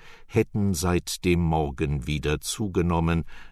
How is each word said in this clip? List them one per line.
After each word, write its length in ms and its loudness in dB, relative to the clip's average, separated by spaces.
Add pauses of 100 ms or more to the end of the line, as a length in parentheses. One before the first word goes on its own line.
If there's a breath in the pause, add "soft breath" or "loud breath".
(260 loud breath)
hätten 480 2
seit 500 0
dem 160 4
Morgen 680 0
wieder 360 -2
zugenommen, 840 0 (280 loud breath)